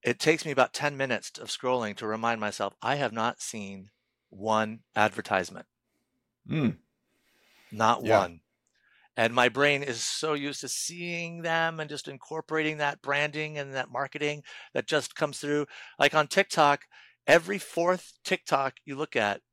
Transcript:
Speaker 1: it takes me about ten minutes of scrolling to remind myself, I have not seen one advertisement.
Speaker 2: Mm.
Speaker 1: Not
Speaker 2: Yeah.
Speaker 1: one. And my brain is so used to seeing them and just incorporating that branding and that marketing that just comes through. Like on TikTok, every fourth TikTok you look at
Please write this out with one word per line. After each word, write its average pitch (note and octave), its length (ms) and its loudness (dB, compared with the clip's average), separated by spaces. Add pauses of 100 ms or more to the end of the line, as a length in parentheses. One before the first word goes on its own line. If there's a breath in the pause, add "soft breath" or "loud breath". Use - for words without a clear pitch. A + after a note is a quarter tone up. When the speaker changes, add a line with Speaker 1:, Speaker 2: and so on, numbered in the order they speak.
Speaker 1:
it A#2+ 160 0
takes D#3+ 260 2
me D#3 60 -6
about B2+ 220 4
ten D3 220 -2
minutes C3 440 -4
of A#2 80 -12
scrolling A#2+ 500 -2
to A#2 80 -8
remind A2+ 340 -2
myself, G#2 440 -4
I C3 140 0
have C3 140 -2
not A2+ 300 -4
seen G2 480 -12 (400)
one G#2+ 520 -2 (140)
advertisement. G#2 720 0 (800)
Speaker 2:
Mm. C3+ 300 0 (960 soft breath)
Speaker 1:
Not A2 320 2
Speaker 2:
Yeah. A2 160 4
Speaker 1:
one. E2+ 220 -4 (760 soft breath)
And A#2 160 2
my B2 160 6
brain C#3 320 2
is B2 220 -4
so - 300 -2
used C#3+ 280 -4
to C3+ 60 -10
seeing E3+ 720 -8
them E3 380 0
and D3+ 100 -6
just D3 180 -10
incorporating D#3 720 -4
that D3 240 -2
branding D3 560 -2
and C#3 160 -8
that B2+ 160 -4
marketing D3 540 -4 (300 loud breath)
that C3 140 -2
just - 280 0
comes C#3+ 240 -2
through. D3 260 0 (320 loud breath)
Like D3 160 4
on D3+ 140 4
TikTok, D3+ 580 4 (400 loud breath)
every E3+ 320 6
fourth F3 560 0 (100)
TikTok C#3 520 0 (100)
you C#3+ 100 -10
look D3 200 -6
at G#2 260 2 (120)